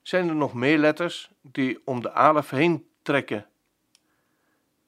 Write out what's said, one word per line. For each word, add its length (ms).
zijn 260
er 80
nog 180
meer 240
letters 520
die 440
om 180
de 100
alef 380
heen 380
trekken. 440